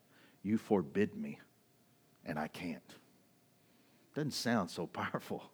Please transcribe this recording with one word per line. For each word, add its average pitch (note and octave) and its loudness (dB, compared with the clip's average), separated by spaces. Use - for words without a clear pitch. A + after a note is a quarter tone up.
You G#2+ 2
forbid G2 4
me, - -6
and D#2 -4
I D#2 -2
can't. - -8
Doesn't C#3+ 0
sound A2+ 2
so F2 -4
<laughs> - -4
powerful. - -4